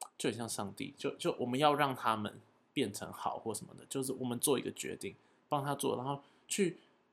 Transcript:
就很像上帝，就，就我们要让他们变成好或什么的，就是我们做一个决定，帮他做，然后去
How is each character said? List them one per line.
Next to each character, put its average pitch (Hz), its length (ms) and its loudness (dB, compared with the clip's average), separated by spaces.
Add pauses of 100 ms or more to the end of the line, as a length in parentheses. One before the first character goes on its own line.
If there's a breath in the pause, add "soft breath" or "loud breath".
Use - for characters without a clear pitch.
(180)
就 147 120 0
很 107 60 0
像 113 140 -4
上 98 240 -4
帝， 95 240 -8
就， - 200 -2
就 - 160 0
我 120 120 -2
们 123 140 0
要 147 160 8
让 139 200 4
他 113 200 2
们 104 240 -4 (340)
变 113 180 2
成 - 220 -6
好 - 240 -2
或 110 160 -4
什 - 100 -8
么 - 120 -16
的， - 120 -16
就 139 140 -2
是 127 120 -2
我 127 120 -4
们 120 140 -2
做 127 180 6
一 - 60 0
个 - 80 -2
决 - 240 -6
定， - 180 -8 (340 soft breath)
帮 143 160 0
他 143 120 0
做， 120 220 0
然 123 80 -4
后 139 160 -2 (260 loud breath)
去 180 300 2 (360 loud breath)